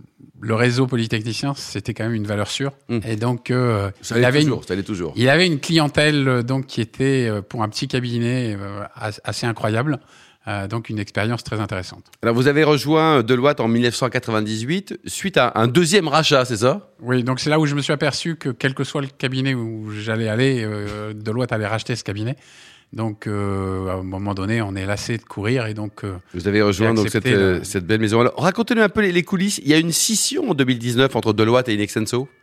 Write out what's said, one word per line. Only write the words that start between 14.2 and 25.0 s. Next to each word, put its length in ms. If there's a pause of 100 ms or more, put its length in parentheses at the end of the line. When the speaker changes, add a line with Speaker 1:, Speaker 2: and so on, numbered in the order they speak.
Speaker 2:
suite 320
à 180
un 120
deuxième 400
rachat, 380
c'est 120
ça ? 320 (120)
Speaker 1:
Oui, 220
donc 160
c'est 120
là 80
où 80
je 80
me 60
suis 120
aperçu 420
que 140
quel 240
que 100
soit 180
le 60
cabinet 460
où 380
j'allais 360
aller, 360
euh, 500
Deloitte 380
allait 160
racheter 280
ce 80
cabinet. 320 (580)
Donc, 340
euh, 600
à 60
un 80
moment 300
donné, 280
on 120
est 120
lassé 320